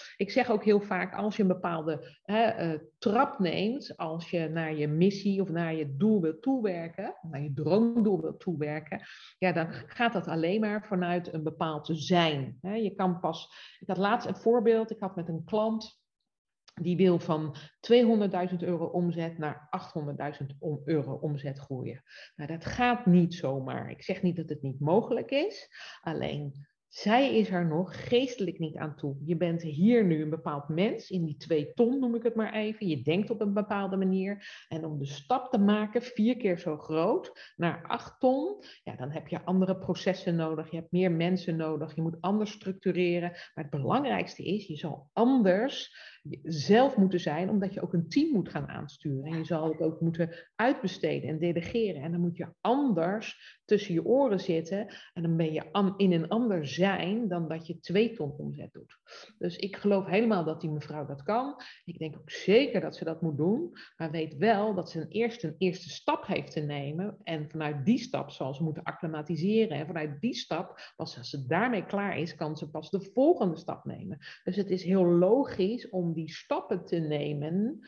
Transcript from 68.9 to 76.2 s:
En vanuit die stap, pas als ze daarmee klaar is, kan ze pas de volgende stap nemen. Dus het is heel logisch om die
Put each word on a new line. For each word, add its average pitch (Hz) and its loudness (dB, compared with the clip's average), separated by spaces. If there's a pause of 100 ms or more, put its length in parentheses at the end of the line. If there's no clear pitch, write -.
En 151 -4
vanuit 156 -6
die 240 -2
stap, - -8
pas - -10
als - -12
ze 135 -8
daarmee 190 0
klaar 202 -2
is, 165 -4
kan 156 -6
ze 156 -10
pas 156 -10
de 190 -2
volgende 226 2
stap - -10
nemen. - -10 (260)
Dus 185 -4
het 196 0
is 185 -2
heel 185 4
logisch 196 4
om 170 -2
die 160 -6